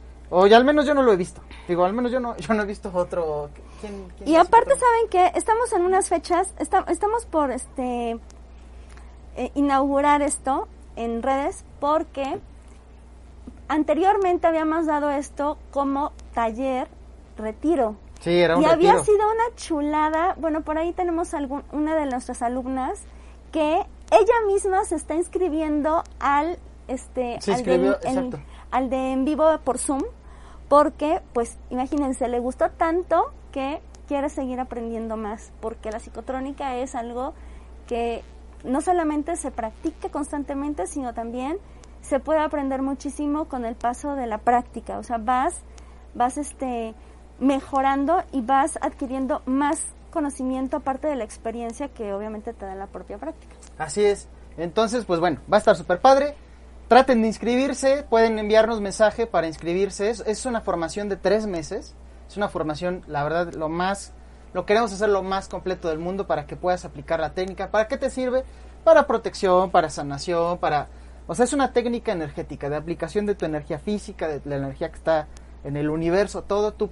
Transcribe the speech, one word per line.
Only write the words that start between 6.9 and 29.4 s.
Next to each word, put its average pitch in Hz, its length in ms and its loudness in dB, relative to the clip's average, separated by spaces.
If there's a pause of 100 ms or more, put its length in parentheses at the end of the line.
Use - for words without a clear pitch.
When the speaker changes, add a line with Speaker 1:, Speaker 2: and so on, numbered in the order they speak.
Speaker 2:
por, 294 260 0
este, 240 600 -6 (1200)
eh, 247 200 -6
inaugurar 285 640 4
esto 294 480 -2 (260)
en 233 260 -4
redes, 269 440 -2 (160)
porque 294 580 -2 (1300)
anteriormente 349 800 2
habíamos 320 380 2
dado 294 240 0
esto 285 480 -4 (140)
como 277 400 0 (220)
taller 254 540 -2 (500)
retiro. 220 580 0 (260)
Speaker 1:
Sí, 170 180 -2
era 165 180 6
un 294 60 4
Speaker 2:
Y - 20 6
había 330 280 8
Speaker 1:
retiro. 415 240 4
Speaker 2:
sido 427 140 4
una 453 240 0
chulada. 302 840 0
Bueno, 311 240 -2
por 311 160 -4
ahí 339 160 -2
tenemos 349 400 -2
algún, 277 380 -6
una 311 240 -2
de 302 100 0
nuestras 254 360 -6
alumnas 262 600 -4 (500)
que 311 240 0
ella 403 600 4 (120)
misma 392 380 0
se 339 100 -4
está 302 200 -4
inscribiendo 311 880 0 (160)
al, 285 380 0 (300)
este, 247 540 -6
Speaker 1:
Se - 120 -2
Speaker 2:
al 254 60 0
Speaker 1:
inscribió, 254 380 2
Speaker 2:
de - 120 -4
en, 262 80 0
Speaker 1:
exacto. 247 220 -4 (320)
Speaker 2:
al 254 180 0
de 262 220 -2
en 262 140 0
vivo 302 200 2 (180)